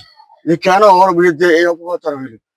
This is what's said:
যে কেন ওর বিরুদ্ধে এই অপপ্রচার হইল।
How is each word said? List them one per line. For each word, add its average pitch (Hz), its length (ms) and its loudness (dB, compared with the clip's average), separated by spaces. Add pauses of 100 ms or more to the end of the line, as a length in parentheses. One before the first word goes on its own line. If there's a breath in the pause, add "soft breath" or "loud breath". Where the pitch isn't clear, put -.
(460)
যে 160 120 -2
কেন 190 240 0 (180)
ওর 190 140 2
বিরুদ্ধে 170 340 0 (120)
এই 175 80 0
অপপ্রচার 170 500 -8
হইল। 127 180 -16 (220)